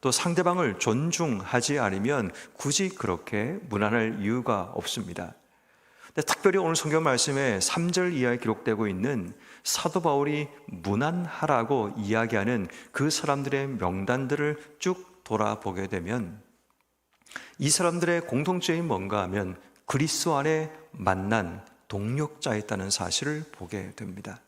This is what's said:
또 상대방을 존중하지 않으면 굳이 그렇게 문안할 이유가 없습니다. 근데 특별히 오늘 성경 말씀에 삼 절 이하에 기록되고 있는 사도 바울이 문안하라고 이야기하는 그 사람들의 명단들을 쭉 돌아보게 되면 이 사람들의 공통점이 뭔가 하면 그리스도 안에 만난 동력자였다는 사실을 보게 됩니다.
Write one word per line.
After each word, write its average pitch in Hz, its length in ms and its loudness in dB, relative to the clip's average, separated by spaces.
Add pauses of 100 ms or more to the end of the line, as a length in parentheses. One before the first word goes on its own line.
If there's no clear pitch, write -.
또 131 100 2
상대방을 175 680 2
존중하지 131 1000 2
않으면 104 520 2 (260)
굳이 185 320 0
그렇게 110 680 -4 (120)
문안할 107 500 2
이유가 104 540 0
없습니다. 87 600 -6 (760)
근데 - 160 -4
특별히 - 340 4
오늘 165 180 2
성경 156 280 2
말씀에 135 580 2
삼 170 280 0
절 180 220 2
이하에 123 260 2
기록되고 110 500 0
있는 98 460 -2 (300)
사도 - 380 0
바울이 147 480 2 (180)
문안하라고 123 1300 0
이야기하는 110 720 2 (240)
그 143 180 2
사람들의 139 580 0 (120)
명단들을 127 1000 0
쭉 - 440 -4
돌아보게 107 640 -2
되면 95 540 -4 (1160)
이 139 120 0
사람들의 170 580 2
공통점이 165 540 0
뭔가 101 400 0
하면 92 340 -2 (300)
그리스도 156 500 0
안에 156 340 2 (220)
만난 95 720 0 (220)
동력자였다는 107 1000 -2
사실을 147 640 -2
보게 95 420 -8
됩니다. 98 520 -12